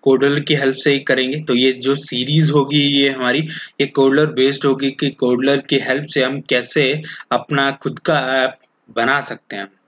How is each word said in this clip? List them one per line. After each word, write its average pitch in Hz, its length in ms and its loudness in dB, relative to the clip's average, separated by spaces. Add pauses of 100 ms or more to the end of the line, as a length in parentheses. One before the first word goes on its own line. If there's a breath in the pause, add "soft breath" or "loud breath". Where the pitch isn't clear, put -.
Codular 139 360 2
की 156 100 0
help 135 220 0
से 147 160 2
ही 139 60 2
करेंगे। 131 420 -2
तो 143 140 -2
ये 127 180 4
जो 123 220 -2
series 147 560 0
होगी 143 300 2
ये 139 300 2
हमारी, 131 380 -2 (320 loud breath)
ये 139 180 -2
Codular 139 300 4
based 135 360 0
होगी 135 260 0
कि 139 340 -4
Codular 135 420 0
की 135 120 0
help 139 280 -4
से 143 180 -2
हम 135 160 -4
कैसे 135 640 -2 (300 loud breath)
अपना 139 380 -2
खुद 123 280 -8
का 131 460 0
ऐप 127 120 -4 (400)
बना 127 240 2
सकते - 360 -12
हैं। 98 120 -10 (200)